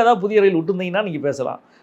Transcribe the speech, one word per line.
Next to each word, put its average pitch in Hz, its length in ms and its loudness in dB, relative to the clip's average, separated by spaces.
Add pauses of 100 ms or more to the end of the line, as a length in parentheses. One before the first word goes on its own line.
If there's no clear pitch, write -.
ஏதாவது 226 200 4
புதிய 208 180 2
ரயில் 196 180 4
விட்டுருந்தீங்கன்னா 180 460 -2
நீங்க 165 240 -6
பேசலாம், 127 320 -6 (240)